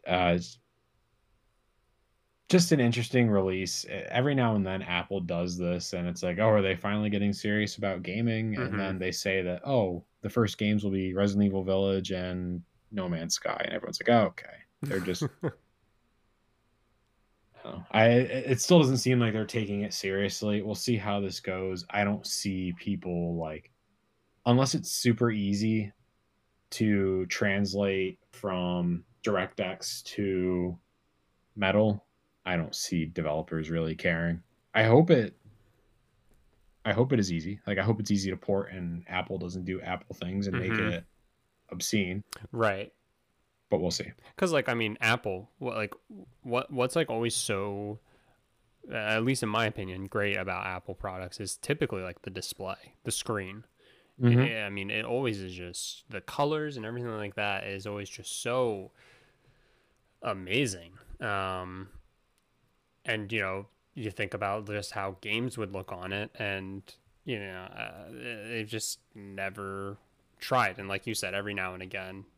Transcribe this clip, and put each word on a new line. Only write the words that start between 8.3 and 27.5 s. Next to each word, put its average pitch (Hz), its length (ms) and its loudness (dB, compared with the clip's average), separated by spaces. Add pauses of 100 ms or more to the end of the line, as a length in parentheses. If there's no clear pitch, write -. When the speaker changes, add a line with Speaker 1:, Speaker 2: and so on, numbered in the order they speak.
Speaker 1:
And 123 140 -2
Speaker 2:
Mm-hmm. 98 80 -2
Speaker 1:
then 95 200 -2
they 90 140 -2
say 95 300 0
that, 90 220 -2
"Oh, 101 400 0 (180)
the 104 80 -6
first 110 280 2
games 104 240 2
will 101 80 0
be 95 240 0
Resident 101 320 4
Evil 95 160 2
Village 95 480 2
and 90 500 -2 (300)
No 180 180 -4
Man's 120 260 -2
Sky," - 300 -4
and - 80 -4
everyone's - 300 -6
like, 117 80 2
"Oh, 113 160 8
okay." - 300 -8 (260)
They're 143 160 -2
just 90 240 -2 (120)
Speaker 2:
<laughs> - 80 -12 (2250)
Speaker 1:
I - 60 -10
don't - 80 -10
know. 87 140 -12
I, 110 160 8
it, 127 420 4
it 127 100 2
still - 180 8
doesn't 131 200 8
seem 127 220 4
like 110 120 4
they're 107 140 0
taking 101 360 -2
it 104 120 -4
seriously. 101 680 0
We'll 101 140 -4
see 113 240 0
how 101 220 0
this 92 200 -4
goes. 92 480 -4
I 104 160 0
don't 104 220 0
see 92 500 -2
people, 87 600 -2
like, 80 340 -8 (720)
unless 127 300 6
it's - 160 -4
super 120 400 4
easy 104 600 2 (840)
to 98 520 4
translate 98 960 0 (140)